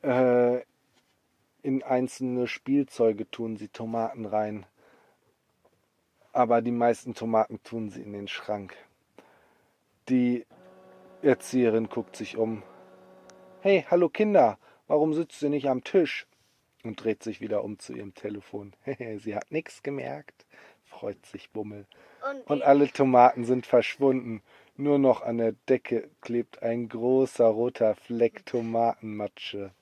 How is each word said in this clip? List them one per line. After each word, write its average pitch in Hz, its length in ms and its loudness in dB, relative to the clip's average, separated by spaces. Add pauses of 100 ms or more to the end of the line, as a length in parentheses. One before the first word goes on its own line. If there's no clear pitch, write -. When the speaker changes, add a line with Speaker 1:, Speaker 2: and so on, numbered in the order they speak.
Speaker 1:
äh, 123 580 4 (1000)
in 135 200 -2
einzelne 127 640 -2
Spielzeuge 117 840 0
tun 113 260 -8
sie 104 120 -14
Tomaten 113 580 -6
rein. 107 400 -4 (1700)
Aber 117 300 4
die 120 100 -2
meisten 120 420 0
Tomaten 113 480 -2
tun 110 280 -8
sie 98 120 -14
in 104 100 -14
den 101 160 -10
Schrank. 101 460 -8 (1300)
Die 123 380 2 (760)
Erzieherin 117 680 2
guckt - 280 -10
sich - 200 -10
um. 110 260 -4 (1000)
"Hey, 196 300 4
hallo 175 180 4
Kinder, 180 500 4 (280)
warum 156 280 2
sitzt 160 280 -6
ihr 143 80 0
nicht 143 180 -2
am 127 160 0
Tisch?" - 420 0 (580)
Und 110 200 -10
dreht 110 180 -2
sich 107 180 -8
wieder 104 240 -4
um 104 140 -10
zu - 140 -18
ihrem 104 220 -14
Telefon. 104 580 -12 (140)
<laughs> 117 320 -8
"Sie 107 180 -8
hat - 160 -10
nix - 300 -8
gemerkt", 139 640 -10 (380)
freut - 420 -12
sich - 240 -20
Bummel. 107 360 -12 (420)
Speaker 2:
Und 277 220 -10
Speaker 1:
Und 147 80 0
Speaker 2:
die - 60 -6
Speaker 1:
alle 139 260 6
Tomaten 127 540 6
sind 123 220 -2
verschwunden. 123 760 0 (340)
Nur 143 220 0
noch 131 240 4
an 117 160 -4
der 113 140 0 (160)
Decke 123 400 0 (140)
klebt 117 400 -6
ein 117 260 -4
großer 123 580 2
roter 113 480 2
Fleck - 520 -2
Tomatenmatsche. 110 1200 -4 (120)